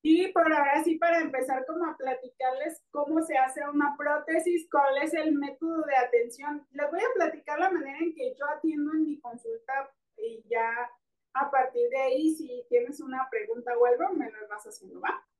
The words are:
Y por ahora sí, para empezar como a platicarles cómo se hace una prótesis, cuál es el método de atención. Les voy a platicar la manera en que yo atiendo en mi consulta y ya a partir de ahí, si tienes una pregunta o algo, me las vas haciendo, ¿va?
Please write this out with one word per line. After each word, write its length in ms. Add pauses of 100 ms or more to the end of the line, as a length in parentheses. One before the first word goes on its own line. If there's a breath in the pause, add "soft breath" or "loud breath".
Y 280
por 200
ahora 320
sí, 120
para 260
empezar 460
como 180
a 100
platicarles 920
cómo 320
se 160
hace 320
una 260
prótesis, 760
cuál 320
es 100
el 200
método 500
de 120
atención. 760
Les 180
voy 120
a 120
platicar 460
la 100
manera 300
en 160
que 200
yo 120
atiendo 460
en 120
mi 140
consulta 760 (240)
y 320
ya 400 (440)
a 180
partir 380
de 80
ahí, 360
si 340
tienes 320
una 300
pregunta 480
o 80
algo, 280
me 180
las 180
vas 140
haciendo, 380
¿va? 220 (160)